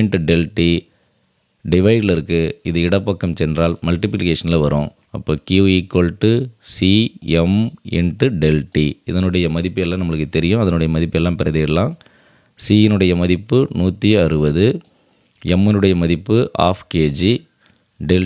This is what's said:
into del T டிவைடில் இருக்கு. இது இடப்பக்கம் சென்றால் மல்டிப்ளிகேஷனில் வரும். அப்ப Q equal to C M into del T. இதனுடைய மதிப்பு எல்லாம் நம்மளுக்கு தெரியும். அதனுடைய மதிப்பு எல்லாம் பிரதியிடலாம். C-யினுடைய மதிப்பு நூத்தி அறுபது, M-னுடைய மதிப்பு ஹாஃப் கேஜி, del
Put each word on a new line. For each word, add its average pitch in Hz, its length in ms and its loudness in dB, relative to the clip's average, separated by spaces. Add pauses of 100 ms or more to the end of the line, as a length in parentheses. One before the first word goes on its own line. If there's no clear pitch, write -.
into 98 180 0 (120)
del 85 120 2 (140)
T 85 100 2 (1080)
டிவைடில் 101 420 2
இருக்கு. 82 260 -2 (280)
இது 82 80 -2 (120)
இடப்பக்கம் 95 520 -2
சென்றால் 82 360 0 (100)
மல்டிப்ளிகேஷனில் 85 800 -2
வரும். 73 260 -2 (240)
அப்ப 78 320 -4
Q 98 320 4
equal 90 300 0 (160)
to 113 80 4 (420)
C 92 180 2 (540)
M 98 100 2 (440)
into 92 260 -2 (160)
del 78 180 2 (140)
T. 76 120 2 (220)
இதனுடைய 90 380 -2 (100)
மதிப்பு 90 300 -4
எல்லாம் 92 160 -4
நம்மளுக்கு 78 340 -4
தெரியும். 90 280 0
அதனுடைய 82 320 0
மதிப்பு 82 240 -2
எல்லாம் 87 200 -2
பிரதியிடலாம். 78 520 -2 (720)
C-யினுடைய 104 480 2 (100)
மதிப்பு 92 360 0 (220)
நூத்தி 95 280 0 (140)
அறுபது, 76 420 2 (1000)
M-னுடைய 101 380 4
மதிப்பு 87 360 0 (260)
ஹாஃப் 92 300 -2
கேஜி, 80 420 0 (760)
del 90 160 4